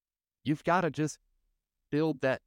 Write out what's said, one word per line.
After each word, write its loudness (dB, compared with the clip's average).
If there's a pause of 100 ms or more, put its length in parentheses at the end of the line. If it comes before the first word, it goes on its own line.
(440)
you've -2
gotta 2
just -4 (720)
build 0
that 0